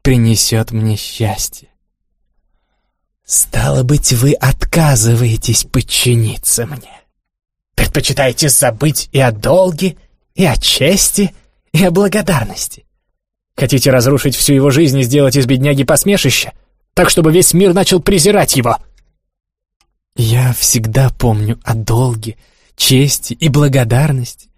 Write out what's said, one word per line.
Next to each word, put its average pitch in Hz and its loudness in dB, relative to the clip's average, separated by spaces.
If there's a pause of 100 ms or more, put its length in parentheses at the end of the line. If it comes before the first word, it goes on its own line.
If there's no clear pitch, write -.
принесёт 113 0
мне 110 -2
счастье». - -8 (1600)
«Стало 131 -2
быть, 139 0
вы 127 2
отказываетесь 120 0
подчиниться 117 -2
мне. - -16 (760)
Предпочитаете 139 -2
забыть 135 -2
и 135 2
о 123 2
долге, 170 0 (380)
и 190 2
о 135 2
чести, - 0 (400)
и 160 2
о 180 2
благодарности. 190 -2 (720)
Хотите 135 0
разрушить 127 0
всю - 0
его 139 4
жизнь 139 2
и 135 0
сделать 135 2
из 135 2
бедняги 135 0
посмешище, 151 0 (420)
так, 175 2
чтобы 156 2
весь 175 2
мир 185 4
начал 185 0
презирать 190 0
его?» 120 -2 (1400)
«Я 120 0
всегда 123 0
помню 110 -2
о 117 -4
долге, 113 -2 (400)
чести - 0
и 160 -2
благодарности 135 0